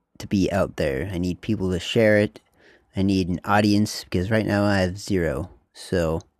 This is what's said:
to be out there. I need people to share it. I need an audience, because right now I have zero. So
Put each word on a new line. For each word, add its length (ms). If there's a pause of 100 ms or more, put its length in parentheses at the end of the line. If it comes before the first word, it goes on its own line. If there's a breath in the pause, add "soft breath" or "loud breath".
(180)
to 80
be 240
out 240
there. 380
I 60
need 220
people 300
to 80
share 400
it. 220 (560 soft breath)
I 60
need 260
an 160
audience, 580
because 260
right 160
now 200
I 140
have 200
zero. 520 (220)
So 500 (180)